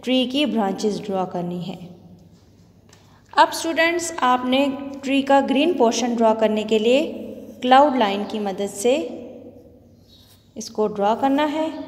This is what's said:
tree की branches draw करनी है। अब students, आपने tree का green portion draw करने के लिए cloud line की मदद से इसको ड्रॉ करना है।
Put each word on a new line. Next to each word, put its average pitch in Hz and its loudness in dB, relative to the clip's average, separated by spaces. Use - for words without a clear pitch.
tree 254 0
की 285 -2
branches 202 -2
draw 190 -4
करनी 175 -8
है। 185 -10
अब 311 6
students, 330 0
आपने 254 2
tree 269 0
का 277 4
green 311 2
portion 233 2
draw 226 4
करने 214 0
के 214 2
लिए 240 4
cloud 262 6
line 208 0
की 220 -6
मदद 202 -4
से 240 0
इसको 220 -4
ड्रॉ 208 0
करना 277 0
है। 320 -2